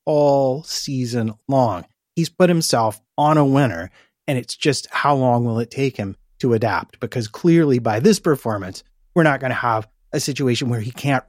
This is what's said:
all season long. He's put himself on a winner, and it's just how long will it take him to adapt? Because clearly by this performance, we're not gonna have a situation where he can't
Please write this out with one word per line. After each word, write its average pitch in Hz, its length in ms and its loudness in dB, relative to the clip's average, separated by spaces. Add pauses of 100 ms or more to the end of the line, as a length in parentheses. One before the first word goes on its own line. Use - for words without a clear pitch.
all 139 580 2
season 120 720 -4 (140)
long. 117 380 0 (300)
He's 165 140 -2
put 180 200 4
himself 131 520 0 (160)
on 151 200 4
a 143 80 6
winner, 123 440 0 (380)
and 139 100 -2
it's - 180 -8
just - 360 -2
how - 240 0
long 123 300 2
will 113 140 -2
it 117 120 -6
take 135 240 -4
him 101 220 -8 (220)
to 123 140 0
adapt? 104 460 -2
Because 117 300 -6
clearly 165 500 2
by 113 220 -2
this 190 180 4
performance, 107 640 -4 (300)
we're 170 100 4
not 143 160 2
gonna 131 140 -4
have 113 340 -2 (240)
a 151 80 -4
situation 131 480 -2
where 120 140 -4
he 113 100 -8
can't - 380 -2